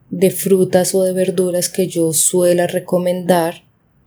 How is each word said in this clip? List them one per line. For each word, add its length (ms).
de 220
frutas 640
o 80
de 80
verduras 560
que 200
yo 260
suela 520
recomendar 1000